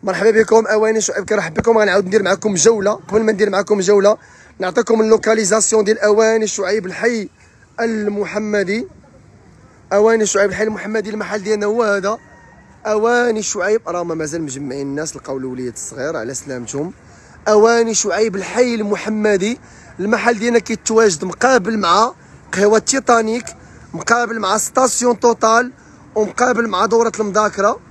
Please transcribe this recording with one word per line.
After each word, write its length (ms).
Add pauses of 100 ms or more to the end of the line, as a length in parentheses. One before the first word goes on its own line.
مرحبا 280
بكم 360
اواني 340
شعيب، 240
كنرحب 300
بكم. 240
غنعاود 280
ندير 160
معكم 320
جوله. 380
قبل 300
ما 100
ندير 180
معكم 300
جوله 380 (400)
نعطيكم 420
اللوكاليزاسيون 840
ديال 140
اواني 480
شعيب 400
الحي 420 (520)
المحمدي. 1080 (1040)
اواني 340
شعيب 240
الحي 140
المحمدي، 460
المحل 320
ديالنا 240
هو 160
هذا، 360 (680)
اواني 560
شعيب. 460
راه 160
ما 100
مازال 280
مجمعين 440
الناس، 300
لقاو 200
الوليد 360
الصغير 440
على 180
سلامتهم. 580 (560)
اواني 460
شعيب 420
الحي 380
المحمدي، 840 (420)
المحل 380
ديالنا 200
كيتواجد 680
مقابل 540
مع 360 (380)
قهوه 260
تيتانيك، 680 (500)
مقابل 440
مع 200
ستاسيون 640
توتال، 520 (420)
ومقابل 540
مع 180
دوره 340
المذاكره. 600 (100)